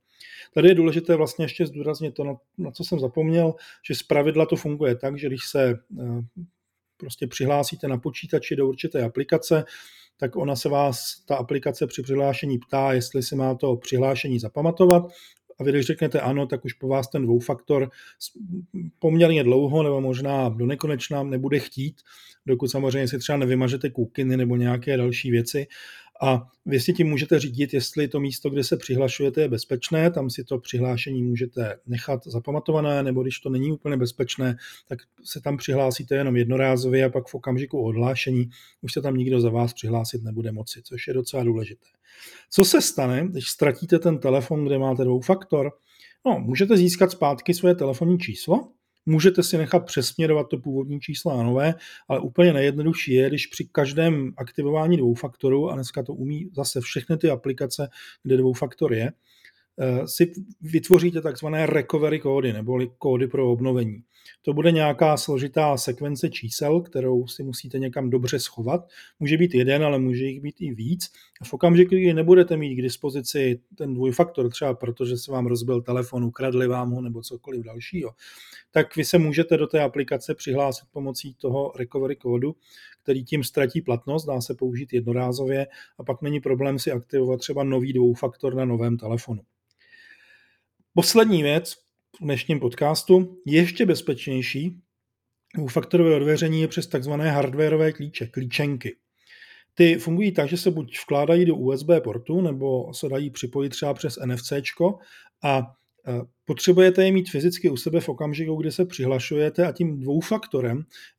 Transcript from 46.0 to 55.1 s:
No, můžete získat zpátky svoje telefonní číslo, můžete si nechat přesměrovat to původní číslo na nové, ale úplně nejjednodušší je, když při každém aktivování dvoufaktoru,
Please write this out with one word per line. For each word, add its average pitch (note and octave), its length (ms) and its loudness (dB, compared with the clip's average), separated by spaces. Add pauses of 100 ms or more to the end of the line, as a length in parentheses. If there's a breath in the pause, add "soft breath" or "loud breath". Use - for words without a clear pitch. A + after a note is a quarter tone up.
No, - 140 2
můžete F#3+ 380 4
získat F3+ 340 6
zpátky D3 420 0
svoje F3 220 4
telefonní E3+ 440 0
číslo, F3 520 -2 (340)
můžete E3+ 380 4
si F3 140 0
nechat D#3+ 220 2
přesměrovat D3+ 720 0
to C3+ 80 -4
původní C3+ 420 -6
číslo C#3+ 380 -4
na A#2 60 0
nové, C3+ 320 2 (320 loud breath)
ale C3+ 120 -2
úplně E3 340 4
nejjednodušší C#3+ 600 0
je, C3 140 6
když C#3+ 200 -2
při - 240 -8
každém C#3+ 640 0
aktivování D#3 600 0
dvoufaktoru, C3+ 720 0